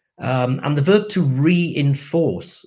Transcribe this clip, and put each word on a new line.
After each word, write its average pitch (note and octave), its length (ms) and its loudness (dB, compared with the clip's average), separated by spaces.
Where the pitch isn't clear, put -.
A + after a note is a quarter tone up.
um, B2+ 460 -2
and D3 120 -2
the C#3+ 60 2
verb G3+ 280 2
to F#3 120 0
reinforce C#3+ 1500 0